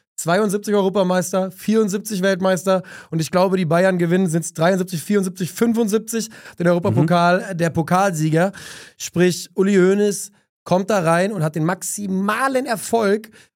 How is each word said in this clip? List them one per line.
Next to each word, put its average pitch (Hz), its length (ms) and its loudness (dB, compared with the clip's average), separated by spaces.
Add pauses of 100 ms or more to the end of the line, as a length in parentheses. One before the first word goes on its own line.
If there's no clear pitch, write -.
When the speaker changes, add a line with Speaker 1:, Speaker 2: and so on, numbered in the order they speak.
(160)
Speaker 1:
zweiundsiebzig 202 580 -2
Europameister, 185 800 0
vierundsiebzig 208 680 -2
Weltmeister. 190 600 0 (300)
Und 160 80 -2
ich 160 100 -4
glaube, 185 260 2
die 185 100 0
Bayern 180 320 2
gewinnen, 175 280 2
sind's 165 260 -4
dreiundsiebzig, 180 480 0
vierundsiebzig, 196 520 -2
fünfundsiebzig, 220 760 0 (300)
den 175 80 0
Europapokalsieger. 175 880 2
Speaker 2:
Mhm. 165 40 -6
Speaker 1:
Der 165 120 0
Pokalsieger, 165 800 2 (460)
sprich - 580 -2
Uli 196 220 2
Hoeneß, 202 560 2 (320)
kommt 185 260 0
da 214 140 2
rein 170 260 2
und 190 140 -4
hat 156 100 -4
den 160 120 -2
maximalen 208 1000 -4
Erfolg. 220 640 -2 (260)